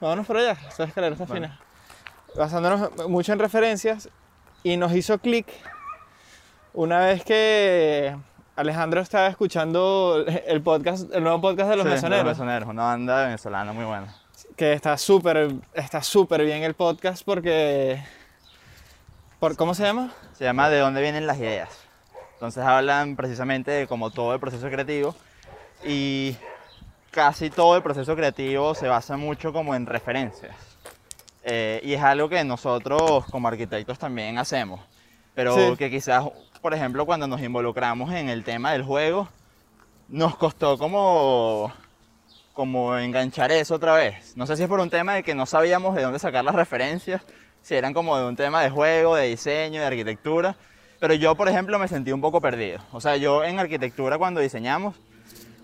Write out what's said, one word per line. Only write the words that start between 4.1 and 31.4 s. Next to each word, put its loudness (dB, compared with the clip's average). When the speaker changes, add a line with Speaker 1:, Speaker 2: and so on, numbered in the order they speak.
Speaker 1:
y 0
nos 2
hizo 2
clic 0
una 2
vez 2
que 2
Alejandro -2
estaba 2
escuchando 2
el 0
podcast, 0
el 0
nuevo 2
podcast 0
de 4
Los 2
Speaker 2:
Sí, 2
Speaker 1:
Mesoneros. 2
Speaker 2:
de 0
Los -4
Mesoneros, -4
una -6
banda 0
venezolana -6
muy -8
buena. -8
Speaker 1:
Que 2
está 0
súper, 4
está -6
súper 4
bien 0
el -2
podcast -2
porque, 0
por, 0
¿cómo 0
se -4
llama? 0
Speaker 2:
Se -8
llama 4
¿De 4
dónde 2
vienen -2
las -2
ideas? -4
Entonces -8
hablan 2
precisamente -4
de 0
como -4
todo -2
el -4
proceso -8
creativo -2
y -2
casi 2
todo 6
el 2
proceso -4
creativo -2
se -4
basa 0
mucho -6
como -4
en -4
referencias. -6